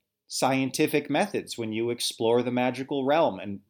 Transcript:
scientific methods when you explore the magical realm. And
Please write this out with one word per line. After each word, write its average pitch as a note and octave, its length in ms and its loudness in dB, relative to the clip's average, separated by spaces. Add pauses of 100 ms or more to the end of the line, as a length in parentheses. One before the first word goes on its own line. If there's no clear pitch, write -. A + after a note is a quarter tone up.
(280)
scientific C3+ 840 0
methods C#3+ 480 -2
when A2 140 -4
you A#2 180 -2
explore A#2+ 520 2
the B2 100 -2
magical B2+ 520 -2
realm. C3+ 360 2
And G2 300 -8